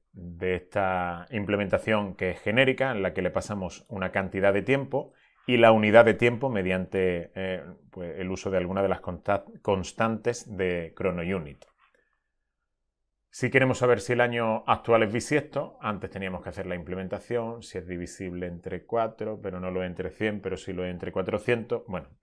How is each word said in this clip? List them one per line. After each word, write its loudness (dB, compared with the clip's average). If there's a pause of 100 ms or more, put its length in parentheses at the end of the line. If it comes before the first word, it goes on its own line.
(120)
de -4
esta -2
implementación 0
que -2
es -6
genérica, 2
en -2
la 0
que -2
le 0
pasamos -6
una -6
cantidad 2
de 2
tiempo -2 (340)
y 4
la 10
unidad 10
de 6
tiempo 2
mediante, 0
eh, -6 (260)
pues, -10
el -4
uso -4
de 2
alguna 0
de 2
las -2
consta-, -4 (160)
constantes -2
de -2
ChronoUnit. -4 (1700)
Si -4
queremos 4
saber 4
si -2
el 0
año 0
actual 4
es -4
bisiesto, -4
antes -6
teníamos -8
que -10
hacer -10
la -4
implementación, -6
si -10
es -10
divisible -8
entre -10
cuatro, -4
pero -8
no -6
lo -2
es -4
entre -8
cien, -4
pero -6
sí -10
lo -4
es -6
entre -10
cuatrocientos. -2
Bueno, -8 (140)